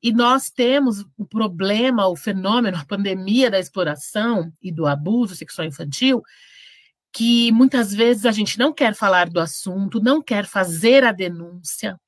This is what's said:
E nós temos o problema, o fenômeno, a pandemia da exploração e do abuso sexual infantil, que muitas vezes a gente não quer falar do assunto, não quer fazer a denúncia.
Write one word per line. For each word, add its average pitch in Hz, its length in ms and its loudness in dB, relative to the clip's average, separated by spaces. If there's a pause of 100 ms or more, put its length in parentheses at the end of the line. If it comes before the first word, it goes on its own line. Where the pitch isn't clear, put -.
E 233 60 2
nós 247 380 2
temos 247 560 0 (120)
o 214 60 -8
problema, 208 840 0
o 175 80 -4
fenômeno, 202 580 -2
a 156 80 -8
pandemia 202 640 0
da 196 80 0
exploração 180 960 -4 (100)
e 190 80 -10
do 160 160 -4
abuso 185 480 0
sexual 165 320 -10
infantil, 165 560 -2 (880)
que 233 440 2
muitas 233 400 4
vezes 226 320 2
a 233 80 4
gente 208 260 -4
não 285 140 2
quer 233 200 0
falar 180 360 2
do 170 100 -2
assunto, 190 600 -4
não 269 200 2
quer 202 240 -4
fazer 202 600 2
a 220 80 2
denúncia. 175 840 -8 (100)